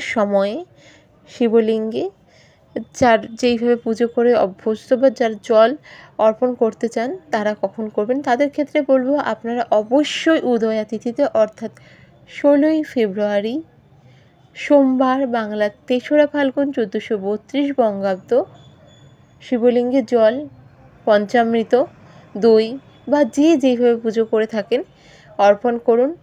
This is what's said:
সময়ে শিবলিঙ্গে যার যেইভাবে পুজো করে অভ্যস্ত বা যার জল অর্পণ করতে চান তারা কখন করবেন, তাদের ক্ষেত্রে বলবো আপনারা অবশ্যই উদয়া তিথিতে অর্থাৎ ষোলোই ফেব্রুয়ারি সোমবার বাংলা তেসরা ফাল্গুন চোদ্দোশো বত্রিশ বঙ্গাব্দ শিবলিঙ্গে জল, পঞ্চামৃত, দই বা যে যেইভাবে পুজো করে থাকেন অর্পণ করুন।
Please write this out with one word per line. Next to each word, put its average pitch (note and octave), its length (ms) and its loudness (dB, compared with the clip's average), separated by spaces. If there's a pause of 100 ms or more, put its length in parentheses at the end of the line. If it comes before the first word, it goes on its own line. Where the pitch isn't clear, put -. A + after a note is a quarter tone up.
সময়ে G3+ 500 0 (720)
শিবলিঙ্গে A3+ 760 -2 (880)
যার A3+ 260 2 (140)
যেইভাবে A#3+ 420 0
পুজো A#3 320 -4
করে A#3+ 280 0
অভ্যস্ত G#3 560 -4
বা C4 180 2
যার A3+ 220 -2 (100)
জল A3+ 280 4 (480)
অর্পণ A3 360 2
করতে A3+ 340 -2
চান A#3 220 -4 (200)
তারা G#3+ 240 -2
কখন G3+ 340 -6
করবেন, G#3+ 340 -4
তাদের C4+ 280 0
ক্ষেত্রে D4 320 -4
বলবো C4+ 320 2 (100)
আপনারা A3+ 460 -6
অবশ্যই C4+ 760 0
উদয়া A3 400 -2
তিথিতে A#3 380 -6 (120)
অর্থাৎ A3 380 -2 (580)
ষোলোই D4 540 2
ফেব্রুয়ারি G#3 720 -2 (1000)
সোমবার C4 680 2
বাংলা G#3+ 400 -4 (180)
তেসরা D4 420 2
ফাল্গুন C#4+ 460 -2
চোদ্দোশো A3 460 -4
বত্রিশ G#3+ 540 -4
বঙ্গাব্দ G3 580 -2 (1120)
শিবলিঙ্গে B3 600 0
জল, A3+ 320 2 (680)
পঞ্চামৃত, A3+ 720 0 (600)
দই A3 320 4 (420)
বা C#4+ 160 2
যে C#4+ 320 2
যেইভাবে A#3+ 420 2
পুজো A3+ 260 -2
করে A3 220 0
থাকেন A3+ 340 -4 (580)
অর্পণ G3+ 400 4
করুন। A#3+ 320 2 (120)